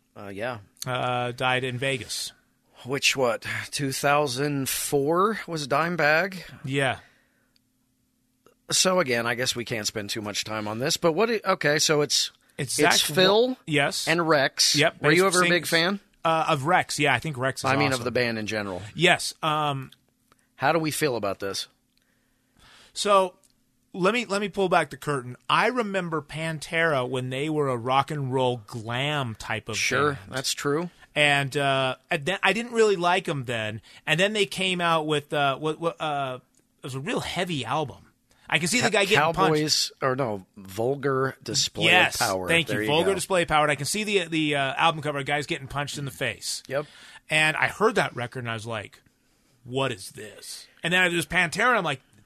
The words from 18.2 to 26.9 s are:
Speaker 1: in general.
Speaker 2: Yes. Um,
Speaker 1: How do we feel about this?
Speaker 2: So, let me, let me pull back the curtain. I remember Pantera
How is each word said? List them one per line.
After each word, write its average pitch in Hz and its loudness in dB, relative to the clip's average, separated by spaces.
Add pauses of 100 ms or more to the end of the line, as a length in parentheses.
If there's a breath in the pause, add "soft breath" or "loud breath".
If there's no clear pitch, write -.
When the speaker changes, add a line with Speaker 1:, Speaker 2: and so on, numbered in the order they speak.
Speaker 1:
in 107 -6
general. 101 -4 (120)
Speaker 2:
Yes. 165 2 (100)
Um, 151 -2 (680)
Speaker 1:
How 139 2
do 170 2
we 156 0
feel 135 0
about 101 -2
this? 98 -6 (1300 soft breath)
Speaker 2:
So, 196 4 (600)
let 190 2
me, 233 -2
let 196 0
me 208 -2
pull 196 0
back 170 2
the 135 -12
curtain. 127 -4 (120)
I 170 4
remember 190 -2
Pantera 156 -2